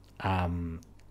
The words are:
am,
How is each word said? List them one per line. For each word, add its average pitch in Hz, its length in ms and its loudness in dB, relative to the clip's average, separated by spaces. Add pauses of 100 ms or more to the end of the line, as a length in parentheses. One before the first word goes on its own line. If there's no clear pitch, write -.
(180)
am, 87 600 0 (300)